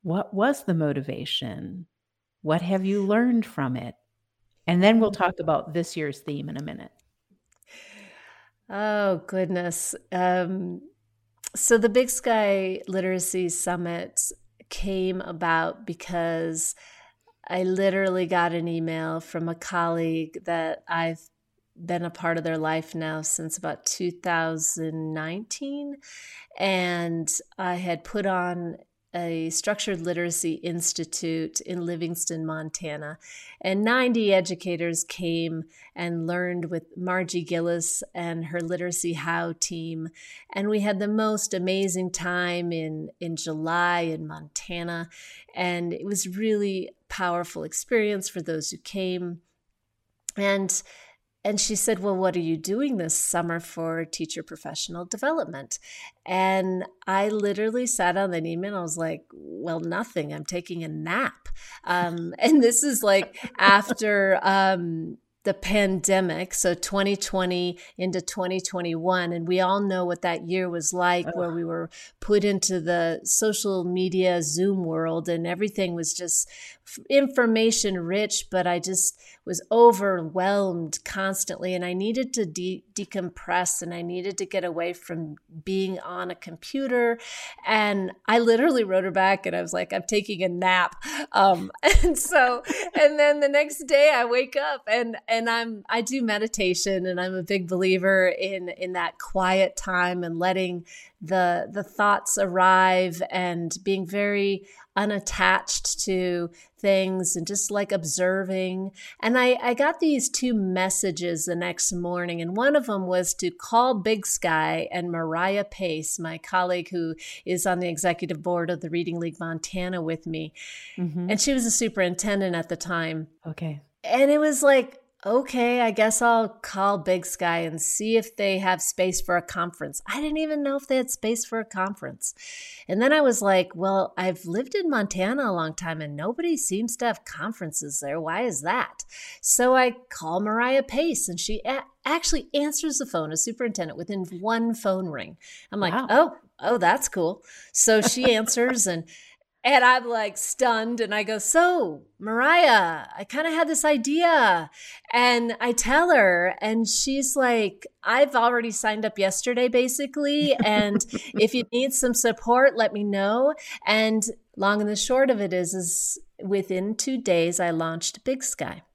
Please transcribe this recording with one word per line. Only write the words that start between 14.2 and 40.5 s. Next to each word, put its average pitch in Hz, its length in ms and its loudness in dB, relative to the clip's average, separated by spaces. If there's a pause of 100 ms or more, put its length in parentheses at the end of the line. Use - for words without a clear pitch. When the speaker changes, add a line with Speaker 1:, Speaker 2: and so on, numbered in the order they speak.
Speaker 2:
came 185 520 -2
about 165 640 -2
because 165 880 -4 (720)
I 180 140 -2
literally 185 640 0
got 170 280 0
an 170 140 -2
email 160 520 -4
from 165 280 -8
a 165 80 -4
colleague 165 880 -2
that 165 420 -4
I've 165 340 -2 (540)
been 170 280 -4
a 170 60 -4
part 165 300 -2
of 156 40 -8
their 160 140 -2
life 156 380 -4
now 156 260 -4
since 160 360 -6
about - 280 -8
two - 240 -2
thousand 160 1040 -2
nineteen. 277 840 -8 (600)
And 175 720 -2 (280)
I 180 160 -2
had 175 280 -4
put 208 220 -4
on 175 520 -2 (360)
a 165 360 -4
structured 202 520 -2
literacy 170 540 -2
institute 165 1040 -4
in 180 240 -6
Livingston, 165 600 -4
Montana. 156 720 -8 (440)
And 196 220 0
ninety 233 500 4
educators 175 720 0
came 165 600 -4 (320)
and 170 320 -4
learned 175 380 -4
with 165 180 -6 (140)
Margie 180 460 -4
Gillis 170 600 -2 (100)
and 170 320 -6
her 165 140 -6
Literacy 170 540 -4
How 170 460 -4
team. 160 500 -8 (420)